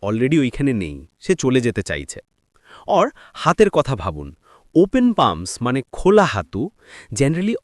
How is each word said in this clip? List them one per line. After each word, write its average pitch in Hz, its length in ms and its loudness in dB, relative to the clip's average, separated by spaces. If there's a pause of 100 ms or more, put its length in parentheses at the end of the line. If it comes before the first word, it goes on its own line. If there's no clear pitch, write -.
already 123 380 0
ওইখানে 135 320 -2
নেই, 78 340 -6 (140)
সে - 140 0
চলে 131 260 0
যেতে 113 220 -2
চাইছে। 73 380 -10 (680)
Or 208 220 2 (240)
হাতের 190 360 2
কথা 135 260 0
ভাবুন, 76 380 -8 (400)
ওপেন 240 380 4
পামস 92 500 0
মানে 127 200 -2 (100)
খোলা 202 320 4
হাতু 107 460 -6 (420)
generally 160 520 0